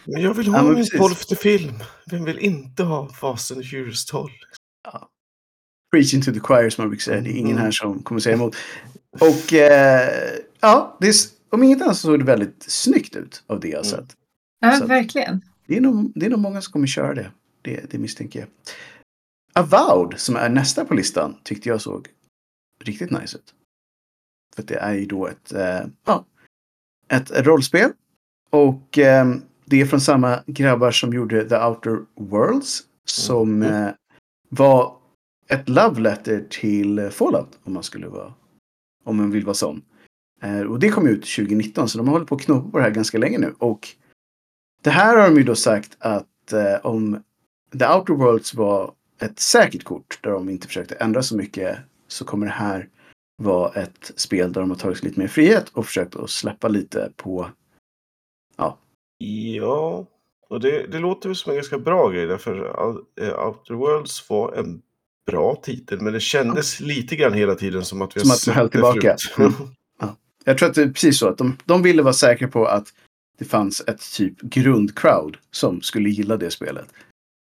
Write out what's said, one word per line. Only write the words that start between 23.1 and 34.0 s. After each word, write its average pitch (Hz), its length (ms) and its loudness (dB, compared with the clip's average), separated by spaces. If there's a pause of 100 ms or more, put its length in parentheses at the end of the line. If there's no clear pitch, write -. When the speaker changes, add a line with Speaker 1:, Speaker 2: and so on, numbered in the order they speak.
Speaker 2:
nice - 260 -8
ut. - 180 -20 (1000)
För - 80 -12
att 107 60 -14
det - 100 -6
är 104 160 -4
ju 98 120 -4
då 95 200 -6
ett, - 260 -14
eh, 92 280 -4 (240)
ja, 190 200 0 (840)
ett 131 220 -2 (160)
rollspel. 160 440 4 (600)
Och, 143 480 2
ehm, 131 440 6 (220)
det 139 160 4
är 135 60 4
från 139 140 2
samma 127 460 2
grabbar 127 440 2
som 120 240 0
gjorde 110 340 -2
The 113 80 2
Outer 113 420 -2 (160)
Worlds, 123 680 -2 (220)
som, 110 540 -2
Speaker 1:
Mhm. 107 40 0 (100)
Speaker 2:
eh, 104 180 -2 (580)